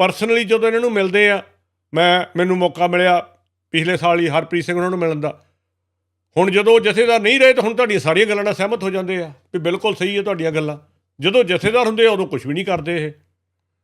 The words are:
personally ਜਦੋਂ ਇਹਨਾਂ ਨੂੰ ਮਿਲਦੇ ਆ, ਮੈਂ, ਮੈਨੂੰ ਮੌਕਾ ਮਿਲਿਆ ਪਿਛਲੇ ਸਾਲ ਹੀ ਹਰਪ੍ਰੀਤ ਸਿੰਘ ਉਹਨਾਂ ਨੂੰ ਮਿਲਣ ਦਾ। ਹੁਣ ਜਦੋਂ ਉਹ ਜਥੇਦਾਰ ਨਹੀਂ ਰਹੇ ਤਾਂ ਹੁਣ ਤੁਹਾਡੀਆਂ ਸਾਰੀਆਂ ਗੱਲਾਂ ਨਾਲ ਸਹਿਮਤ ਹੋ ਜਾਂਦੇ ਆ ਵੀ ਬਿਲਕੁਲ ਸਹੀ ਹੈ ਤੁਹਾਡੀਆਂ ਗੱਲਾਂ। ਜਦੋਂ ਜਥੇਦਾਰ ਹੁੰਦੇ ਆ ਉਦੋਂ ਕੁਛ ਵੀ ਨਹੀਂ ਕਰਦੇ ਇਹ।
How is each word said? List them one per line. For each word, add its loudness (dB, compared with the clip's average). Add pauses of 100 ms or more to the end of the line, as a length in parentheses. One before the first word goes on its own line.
personally 0
ਜਦੋਂ 0
ਇਹਨਾਂ 0
ਨੂੰ 0
ਮਿਲਦੇ 2
ਆ, -2 (500)
ਮੈਂ, 0
ਮੈਨੂੰ 2
ਮੌਕਾ 0
ਮਿਲਿਆ 2 (440)
ਪਿਛਲੇ 0
ਸਾਲ 2
ਹੀ 0
ਹਰਪ੍ਰੀਤ -4
ਸਿੰਘ -4
ਉਹਨਾਂ -2
ਨੂੰ -4
ਮਿਲਣ -2
ਦਾ। -8 (920)
ਹੁਣ 2
ਜਦੋਂ 4
ਉਹ 6
ਜਥੇਦਾਰ 2
ਨਹੀਂ 2
ਰਹੇ 6
ਤਾਂ 0
ਹੁਣ -2
ਤੁਹਾਡੀਆਂ 0
ਸਾਰੀਆਂ 2
ਗੱਲਾਂ -2
ਨਾਲ -2
ਸਹਿਮਤ -4
ਹੋ -4
ਜਾਂਦੇ -6
ਆ -14 (200)
ਵੀ -4
ਬਿਲਕੁਲ -2
ਸਹੀ -4
ਹੈ -4
ਤੁਹਾਡੀਆਂ -4
ਗੱਲਾਂ। -4 (420)
ਜਦੋਂ 2
ਜਥੇਦਾਰ 0
ਹੁੰਦੇ 2
ਆ 6
ਉਦੋਂ -2
ਕੁਛ -6
ਵੀ -4
ਨਹੀਂ -4
ਕਰਦੇ -4
ਇਹ। -8 (720)